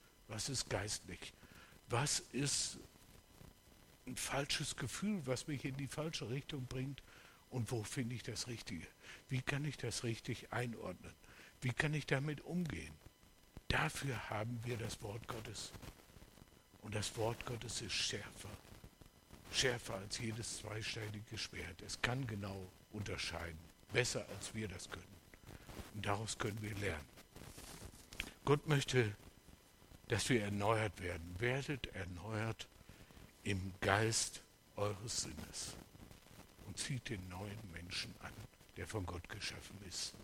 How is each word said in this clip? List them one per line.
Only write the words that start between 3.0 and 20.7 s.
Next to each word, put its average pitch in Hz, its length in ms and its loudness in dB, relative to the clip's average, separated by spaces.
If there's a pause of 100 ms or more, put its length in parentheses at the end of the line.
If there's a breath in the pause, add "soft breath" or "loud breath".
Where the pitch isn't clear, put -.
ein 131 80 -4
falsches - 600 2
Gefühl, 190 500 2
was 127 200 2
mich 143 200 0
in 135 120 -2
die 139 100 0
falsche 156 440 -2
Richtung 131 340 -2
bringt? 131 380 -2 (480 loud breath)
Und 117 180 2
wo 113 140 2
finde 120 320 0
ich 110 80 -4
das - 240 -2
Richtige? 110 400 -4 (420 loud breath)
Wie 131 140 4
kann 143 220 2
ich 143 120 0
das - 260 0
richtig - 480 0
einordnen? 110 640 -2 (480 loud breath)
Wie 123 120 4
kann 151 200 4
ich 147 140 0
damit 143 340 2
umgehen? 165 520 0 (760)
Dafür 139 640 2
haben 110 320 2
wir 120 140 0
das 107 260 -2
Wort 110 240 -4
Gottes. 104 440 -4 (1120)
Und 107 140 -2
das 104 220 0
Wort 113 280 2
Gottes 120 380 -2
ist 104 100 -2
schärfer. - 560 -2 (1000)
Schärfer 120 420 4
als 107 240 -4
jedes 113 400 -2
zweischneidige 107 800 -4